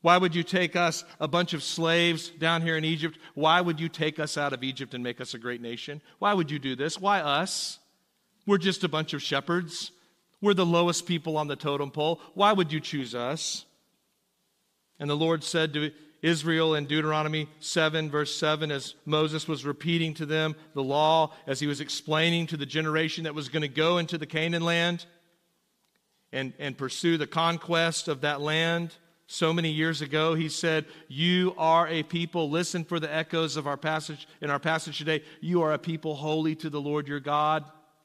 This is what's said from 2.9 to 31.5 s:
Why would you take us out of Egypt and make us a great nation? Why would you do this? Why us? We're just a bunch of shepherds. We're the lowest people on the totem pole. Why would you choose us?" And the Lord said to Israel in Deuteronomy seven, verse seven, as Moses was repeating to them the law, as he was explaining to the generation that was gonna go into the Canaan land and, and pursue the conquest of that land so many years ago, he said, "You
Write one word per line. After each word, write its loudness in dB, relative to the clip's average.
Why 4
would 0
you -2
take -2
us -4
out -2
of -8
Egypt -6
and -6
make -6
us -10
a -12
great -6
nation? -10
Why 4
would 2
you -4
do -4
this? -4
Why 2
us? -2
We're 4
just 0
a 0
bunch -2
of -6
shepherds. -2
We're 4
the 4
lowest 4
people -2
on 0
the -4
totem -2
pole. 0
Why 6
would 2
you 0
choose -6
us?" -4
And -6
the 0
Lord 2
said 0
to -2
Israel 2
in 0
Deuteronomy 0
seven, 0
verse -2
seven, 0
as -6
Moses 0
was -4
repeating -2
to -6
them 0
the -2
law, 4
as -2
he 0
was -2
explaining 0
to -6
the -4
generation -2
that -6
was -8
gonna -2
go 2
into -4
the -6
Canaan -2
land 2
and, -4
and -8
pursue 0
the -2
conquest 0
of -4
that -2
land 0
so 0
many 0
years 0
ago, 0
he 0
said, 0
"You 2